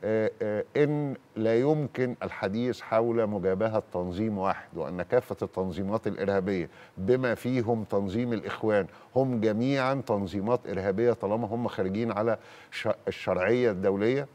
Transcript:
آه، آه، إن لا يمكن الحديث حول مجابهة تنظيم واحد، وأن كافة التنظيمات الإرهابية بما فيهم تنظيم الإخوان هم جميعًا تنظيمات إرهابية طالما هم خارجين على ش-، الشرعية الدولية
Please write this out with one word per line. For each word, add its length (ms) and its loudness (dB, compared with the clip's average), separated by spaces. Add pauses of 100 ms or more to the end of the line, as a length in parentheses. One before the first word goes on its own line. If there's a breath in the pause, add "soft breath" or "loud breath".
آه، 260 2 (120)
آه، 220 -2 (120)
إن 380 2 (220)
لا 240 2
يمكن 600 0
الحديث 580 -2
حول 460 2
مجابهة 560 0 (100)
تنظيم 460 -2
واحد، 380 -2
وأن 260 -4
كافة 400 0
التنظيمات 640 -2
الإرهابية 640 0 (280 loud breath)
بما 380 2
فيهم 500 -2
تنظيم 480 -2
الإخوان 540 0 (300 loud breath)
هم 240 2
جميعًا 680 2
تنظيمات 540 0 (100)
إرهابية 420 2
طالما 340 -2
هم 220 -4
خارجين 440 -2
على 260 0 (320 loud breath)
ش-، 180 -6 (200)
الشرعية 640 2
الدولية 640 2